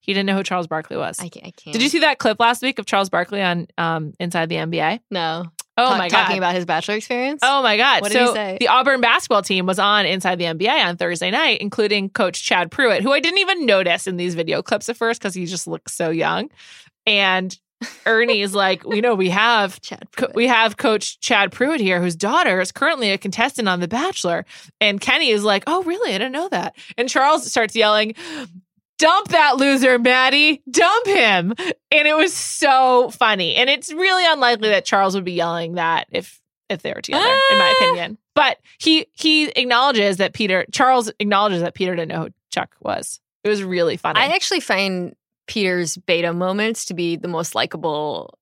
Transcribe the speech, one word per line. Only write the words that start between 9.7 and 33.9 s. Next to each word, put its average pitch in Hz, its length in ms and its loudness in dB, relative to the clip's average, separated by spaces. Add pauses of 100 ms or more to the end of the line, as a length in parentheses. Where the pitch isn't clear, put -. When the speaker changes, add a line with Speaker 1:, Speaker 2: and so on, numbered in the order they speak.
Speaker 1:
on 202 260 2
Inside 185 320 -2
the 170 80 -2
N 165 120 -4
B 190 100 -2
A 247 60 2 (100)
on 175 140 -2
Thursday 175 340 -4
night, 262 280 0
including 202 500 -2
Coach 185 340 -4
Chad 180 260 0
Pruitt, 233 320 0
who 262 120 2
I 302 80 2
didn't 349 180 0
even 359 260 0
notice 190 400 2
in 185 120 -4
these 175 180 -4
video 160 260 -4
clips 214 280 -4
at 233 80 -8
first 233 240 -2
'cause 196 120 -6
he 180 120 -8
just 175 200 -8
looks - 300 -10
so 165 160 -2
young. 165 380 -2 (580)
And 190 500 0 (480)
Ernie 226 360 2
is 196 140 -4
like, 190 300 0
"You 214 160 -2
know, 240 140 2
we 190 160 0
have 208 500 0
Speaker 2:
<laughs> - 0 -
Chad - 340 -16
Speaker 1:
co-, - 120 -2
Speaker 2:
Pruitt. - 80 -10
Speaker 1:
we 240 120 2
have 226 300 2
Coach - 420 -2
Chad 202 320 0
Pruitt 285 300 -2
here, 185 180 0
whose 175 160 -2
daughter 208 460 0
is 185 100 -4
currently 269 400 -2
a 196 60 0
contestant 226 500 -2
on 180 120 0
The 175 80 -2
Bachelor." 202 580 -4 (340)
And 202 220 2
Kenny 269 300 2
is 208 120 2
like, 202 240 2
"Oh, 359 160 0
really? 359 300 -4
I 190 60 -2
didn't 254 120 -4
know 320 180 -4
that." 180 260 -4 (220)
And 247 120 -2
Charles 294 420 2
starts 220 240 0
yelling, 214 400 2 (840)
"Dump 359 300 4
that 294 300 4
loser, 262 420 4
Maddie. 262 720 4
Dump 381 340 2
him." 220 480 2 (380)
And 302 160 4
it 302 80 2
was 311 180 2
so 254 800 2
funny. 196 440 0
And 254 140 2
it's 294 220 -2